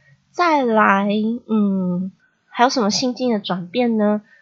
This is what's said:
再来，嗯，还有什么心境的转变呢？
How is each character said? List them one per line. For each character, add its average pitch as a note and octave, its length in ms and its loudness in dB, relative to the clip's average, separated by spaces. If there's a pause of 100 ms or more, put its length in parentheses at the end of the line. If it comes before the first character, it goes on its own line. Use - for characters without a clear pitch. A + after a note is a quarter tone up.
(300)
再 D#4+ 340 0
来， G#3 460 2 (380)
嗯， F#3+ 640 -2 (360)
还 - 160 -2
有 C4 60 4
什 C4+ 120 -2
么 G3+ 100 0
心 B3 240 -2
境 B3 180 -2
的 G#3 60 -2
转 F3+ 280 -8
变 A#3 300 -2
呢？ G#3 240 0 (200)